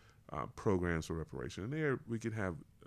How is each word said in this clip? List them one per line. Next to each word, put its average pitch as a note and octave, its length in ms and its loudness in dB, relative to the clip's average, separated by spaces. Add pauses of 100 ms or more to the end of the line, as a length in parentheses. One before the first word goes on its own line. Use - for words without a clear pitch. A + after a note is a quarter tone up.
(320)
uh, C#2+ 140 -2 (100)
programs F2 500 4
for E2+ 80 -2
reparation. D2+ 500 -4
And B2 80 -4
there D3 360 2
we A#2 100 -2
could A2 160 -2
have F#2+ 220 0 (300)